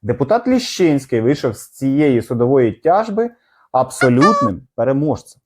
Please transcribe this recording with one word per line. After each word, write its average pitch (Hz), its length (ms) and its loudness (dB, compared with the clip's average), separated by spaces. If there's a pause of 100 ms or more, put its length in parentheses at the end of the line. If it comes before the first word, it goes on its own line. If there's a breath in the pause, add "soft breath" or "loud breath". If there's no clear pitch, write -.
депутат 139 460 -2
Ліщинський 160 720 0
вийшов 123 360 0
з - 120 -20
цієї 135 540 0
судової 120 500 2
тяжби 214 580 -2 (420 soft breath)
абсолютним 123 880 0 (140)
переможцем. 135 720 -4